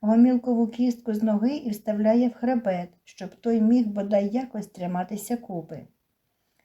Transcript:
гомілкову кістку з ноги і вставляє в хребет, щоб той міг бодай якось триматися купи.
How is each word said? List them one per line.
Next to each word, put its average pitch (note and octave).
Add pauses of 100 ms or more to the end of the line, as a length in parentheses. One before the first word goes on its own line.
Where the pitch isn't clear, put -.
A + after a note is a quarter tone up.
гомілкову A#3+
кістку A#3+
з G#3+
ноги A3
і C#4
вставляє G#3+
в A#3+
хребет, G#3 (140)
щоб -
той A#3
міг A3+
бодай G3+
якось A3
триматися F#3
купи. E3 (840)